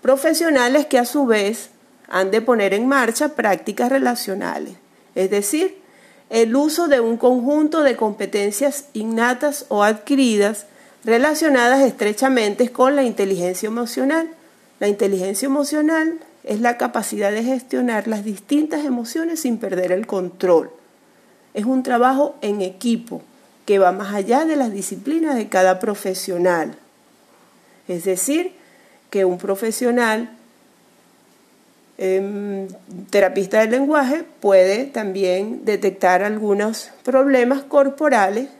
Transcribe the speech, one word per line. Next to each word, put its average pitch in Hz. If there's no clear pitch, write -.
Profesionales 277
que 269
a 240
su 277
vez 214
han 190
de 220
poner 220
en 233
marcha 277
prácticas 220
relacionales, 233
es 190
decir, 302
el 226
uso 311
de 277
un 226
conjunto 294
de 247
competencias 208
innatas 240
o 208
adquiridas 220
relacionadas 269
estrechamente 233
con 262
la 277
inteligencia 190
emocional. 262
La 208
inteligencia 202
emocional 302
es 214
la 240
capacidad 220
de 220
gestionar 247
las 208
distintas 294
emociones 311
sin 233
perder 185
el 202
control. 175
Es 208
un 262
trabajo 262
en 208
equipo 208
que 196
va 190
más 196
allá 226
de 320
las 247
disciplinas 269
de 208
cada 185
profesional. 180
Es 175
decir, 277
que 196
un 180
profesional, 226
em, 196
terapista 196
del 220
lenguaje 277
puede 196
también 196
detectar 190
algunos 208
problemas 262
corporales 269